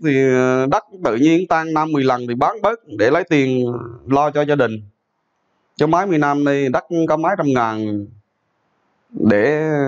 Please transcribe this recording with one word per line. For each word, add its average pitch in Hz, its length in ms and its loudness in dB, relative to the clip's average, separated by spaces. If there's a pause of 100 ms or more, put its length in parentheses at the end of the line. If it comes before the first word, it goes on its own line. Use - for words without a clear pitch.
thì, 135 200 2 (100)
ờ, 127 320 2
đất 180 180 0 (200)
tự 214 120 0
nhiên 165 300 2
tăng 160 280 -2
năm 156 180 -2
mười 139 120 0
lần 123 240 0
thì 120 60 -4
bán 180 280 -2
bớt 214 180 -2 (180)
để 110 120 4
lấy 170 140 0
tiền 131 480 0 (340)
lo 143 240 0
cho 147 120 -2
gia 147 120 0
đình. 110 280 0 (920)
Chứ 151 100 0
mấy 175 200 2
mươi 165 120 0
năm 143 260 0
nay 139 240 0
đất 147 160 -2 (240)
có 156 80 2
mấy 165 220 0
trăm 160 80 -2
ngàn 110 600 -2 (1040)
để 143 600 0 (160)